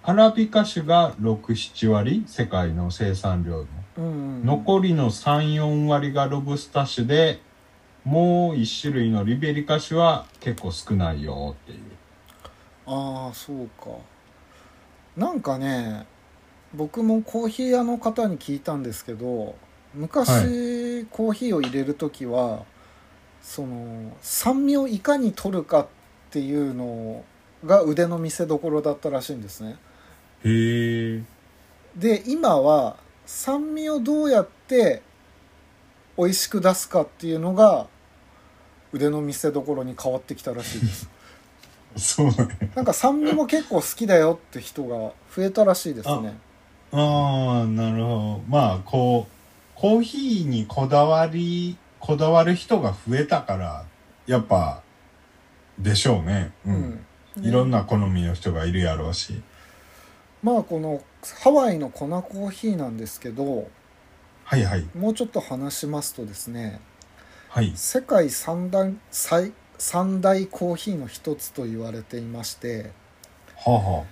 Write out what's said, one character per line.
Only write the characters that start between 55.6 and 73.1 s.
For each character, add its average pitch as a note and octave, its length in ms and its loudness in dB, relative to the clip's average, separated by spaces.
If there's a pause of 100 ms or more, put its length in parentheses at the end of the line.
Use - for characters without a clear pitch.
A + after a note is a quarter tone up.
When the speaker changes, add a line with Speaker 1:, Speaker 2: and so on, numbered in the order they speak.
Speaker 1:
で G2+ 180 2
し - 120 2
ょ A2 140 4
う - 20 -6
ね。 F2+ 280 -2 (140)
う G2+ 60 0
ん。 G2 40 2
Speaker 2:
う - 20 0
ん。 E2+ 140 -4 (520)
ね。 A2+ 60 0
Speaker 1:
い - 20 2
ろ B2+ 140 4
ん C3 60 2
な A2 120 2
好 G#2+ 140 0
み F#2+ 260 2
の E2+ 100 0
人 F2+ 200 -4
が D#2+ 120 -2
い F2 60 0
る F#2 80 0
や E2 160 2
ろ D#2 140 -4
う E2+ 40 -4
し。 G#2+ 280 -8 (1000)
Speaker 2:
ま A#3 180 2
あ、 G#3+ 40 0
こ E3 160 -4
の D#3 240 -4 (400)
ハ C4 60 8
ワ C4+ 220 6
イ E3 80 -2
の C#3 100 -4
粉 C#3+ 180 -8
コ F3+ 380 -6
ー G3+ 40 -6
ヒ G3 200 -8
ー G3+ 60 0
な D3 120 -4
ん A2+ 100 -8
で A2+ 80 -8
す - 140 -14
け B2+ 100 -12
ど、 B2+ 380 -4 (760)
Speaker 1:
は - 140 0
い B2 60 4
は F#2 140 0
い。 E2 80 -2 (120)
Speaker 2:
も G3 120 0
う A3 40 0
ち A#3 100 -4
ょ - 20 0
っ A3 40 -12
と - 100 -4
話 C#3 360 -8
し - 120 -6
ま D3 140 -4
す - 140 -8
と A#2+ 100 -10
で G#2 80 -14
す - 140 -14
ね、 A2+ 320 -8 (680)
Speaker 1:
は B2 120 0
い。 G2 140 2
Speaker 2:
世 - 260 -2
界 F3+ 280 4
三 F3 420 -6
大、 F#3+ 220 2 (180)
最-、 F3+ 400 0 (260)
三 F#3 440 -2
大 F#3+ 260 4
コ F3 260 -4
ー - 20 -2
ヒ G3+ 160 -8
ー F#3 40 -4
の C#3 120 -6
一 D3+ 280 -6
つ - 180 -12
と B2+ 120 -8
言 A2+ 140 -6
わ A2+ 120 -8
れ A2 120 -12
て - 140 -12
い A#2 40 -8
ま A#2 220 -10
し - 120 -10
て、 A2 360 -8 (640)